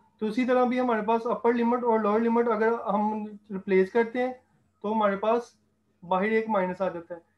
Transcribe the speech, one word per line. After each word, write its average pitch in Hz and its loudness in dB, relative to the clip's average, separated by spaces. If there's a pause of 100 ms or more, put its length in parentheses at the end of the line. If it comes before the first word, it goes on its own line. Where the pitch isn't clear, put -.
(220)
तो 220 -2
इसी 240 0
तरह 254 2
भी 247 0
हमारे 240 0
पास 226 0
upper 233 0
limit 240 0
और 220 2
lower 214 2
limit 233 2
अगर 220 2 (120)
हम 214 -2 (280)
replace 190 0
करते 233 0
हैं 254 -2 (520)
तो 208 -4
हमारे 208 2
पास 220 -2 (460)
बाहर 185 0
एक 220 0
minus 185 -2
आ 185 0
जाता 170 -10
है। 170 -14 (180)